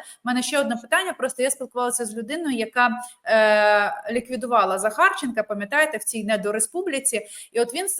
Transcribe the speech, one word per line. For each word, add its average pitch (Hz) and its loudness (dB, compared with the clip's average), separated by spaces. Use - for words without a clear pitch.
мене 247 -2
ще 285 0
одне 240 0
питання. 349 -2
Просто 254 -4
я 269 2
спілкувалася 247 -4
з 214 -10
людиною, 262 -4
яка, 233 2
е, 214 4
ліквідувала 233 0
Захарченка, 233 2
пам'ятаєте, 208 -2
в 214 -14
цій 220 -4
недореспубліці. 220 -2
І 226 0
от 233 0
він, 359 -4